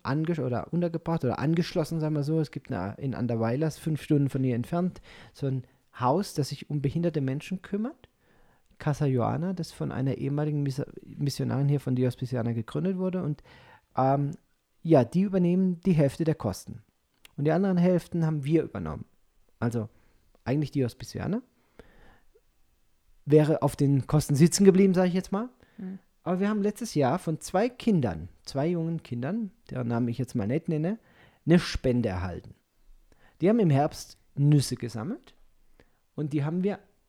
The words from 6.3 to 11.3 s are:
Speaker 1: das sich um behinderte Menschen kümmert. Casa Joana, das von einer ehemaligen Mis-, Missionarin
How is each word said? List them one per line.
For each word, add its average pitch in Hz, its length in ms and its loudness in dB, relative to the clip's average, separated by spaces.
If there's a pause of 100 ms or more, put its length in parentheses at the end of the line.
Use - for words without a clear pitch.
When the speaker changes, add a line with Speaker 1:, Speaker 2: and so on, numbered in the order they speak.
Speaker 1:
das 143 160 -2
sich - 200 -14
um 147 120 -2
behinderte 160 400 -2
Menschen 139 400 -6
kümmert. 220 460 -8 (720)
Casa 147 280 -2
Joana, 131 480 0
das 175 180 -8
von 147 200 -8
einer 131 260 -2
ehemaligen 147 460 -2
Mis-, 139 220 -4 (200)
Missionarin 135 640 -2